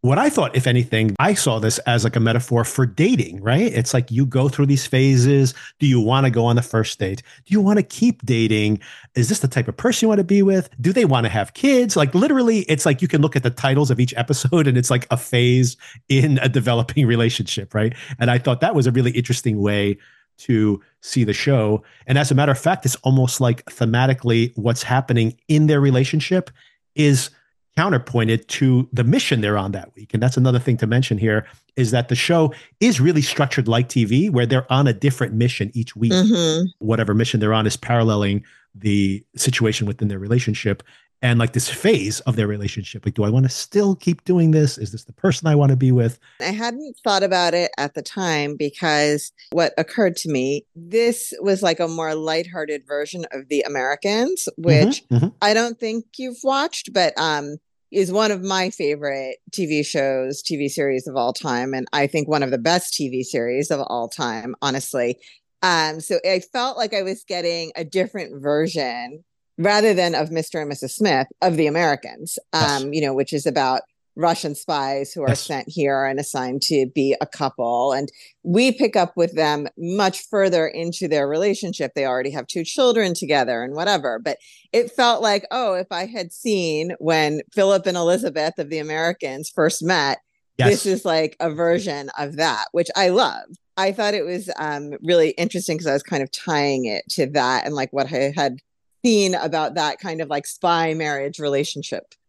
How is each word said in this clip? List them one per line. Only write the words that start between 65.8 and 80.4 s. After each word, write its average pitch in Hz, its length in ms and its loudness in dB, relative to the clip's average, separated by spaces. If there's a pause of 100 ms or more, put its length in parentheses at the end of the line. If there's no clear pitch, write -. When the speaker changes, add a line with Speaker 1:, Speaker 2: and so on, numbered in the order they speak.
Speaker 2:
so 170 180 -4 (100)
I 190 120 0
felt 247 380 -6
like 220 160 -4
I 196 80 -2
was 190 200 -8
getting 170 540 -6
a 170 80 -8
different 175 580 -6
version 143 800 -4 (360)
rather 208 340 4
than 175 220 2
of 151 180 -2
Mister 165 280 -6
and 143 100 -8
Missus 139 260 -10
Smith, 156 300 0 (160)
of 175 160 2
The 160 80 2
Americans, 156 720 -2 (160)
Speaker 1:
Yes. 147 280 0
Speaker 2:
um, 143 120 -8
you 156 80 -2
know, 135 100 -2
which 139 220 -2
is 139 100 -4
about 135 380 0 (340)
Russian 165 380 -2
spies 139 580 -6
who - 100 -8
are 135 60 0
Speaker 1:
Yes. - 120 -2
Speaker 2:
sent - 280 -8
here 139 360 -2
and 135 140 -4
assigned 135 440 -6
to 139 320 0
be 135 260 0
a 143 60 -2
couple. 123 640 -2
And 139 180 -4 (320)
we 226 300 2
pick 233 240 -2
up 175 180 0
with 170 200 -2
them 151 340 -2 (100)
much 185 500 -2
further 180 380 0